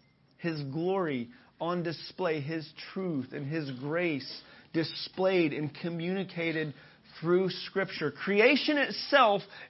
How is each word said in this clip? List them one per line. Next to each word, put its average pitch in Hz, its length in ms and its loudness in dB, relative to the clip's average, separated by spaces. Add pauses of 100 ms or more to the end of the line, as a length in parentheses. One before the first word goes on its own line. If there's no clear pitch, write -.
(380)
his 160 260 -4
glory 160 680 -2 (320)
on 170 220 0
display, 160 560 -4
his 151 280 -6 (260)
truth 165 380 -2
and 139 160 -8
his 151 240 -4
grace 143 720 -4 (320)
displayed 170 800 2
and 147 280 -4
communicated 170 920 -4 (460)
through 180 300 4 (160)
Scripture. 185 460 -2
Creation 254 680 4
itself 226 680 4 (260)